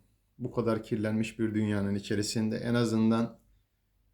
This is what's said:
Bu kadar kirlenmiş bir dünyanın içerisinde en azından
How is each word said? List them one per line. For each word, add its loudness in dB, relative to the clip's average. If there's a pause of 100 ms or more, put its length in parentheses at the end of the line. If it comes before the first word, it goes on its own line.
(380)
Bu -8
kadar 0
kirlenmiş -2
bir 0
dünyanın 0
içerisinde -2
en -2
azından 2 (760)